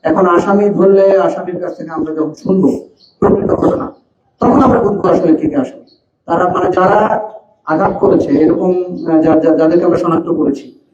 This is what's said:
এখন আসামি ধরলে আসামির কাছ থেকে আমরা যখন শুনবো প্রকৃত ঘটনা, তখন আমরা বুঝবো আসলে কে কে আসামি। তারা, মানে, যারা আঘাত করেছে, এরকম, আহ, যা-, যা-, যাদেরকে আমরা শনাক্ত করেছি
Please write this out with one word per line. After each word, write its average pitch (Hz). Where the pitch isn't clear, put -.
এখন 185
আসামি 196
ধরলে 196
আসামির 175
কাছ 175
থেকে 160
আমরা 156
যখন 156
শুনবো 185
প্রকৃত -
ঘটনা, -
তখন 247
আমরা 247
বুঝবো -
আসলে 175
কে -
কে -
আসামি। -
তারা, 175
মানে, 180
যারা 208
আঘাত 170
করেছে, 185
এরকম, 160
আহ, 180
যা-, 160
যা-, 160
যাদেরকে 170
আমরা 170
শনাক্ত 170
করেছি 143